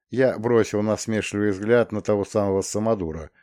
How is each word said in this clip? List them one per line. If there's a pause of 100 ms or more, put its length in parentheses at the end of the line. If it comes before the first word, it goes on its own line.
Я
бросил
насмешливый
взгляд
на
того
самого
самодура (120)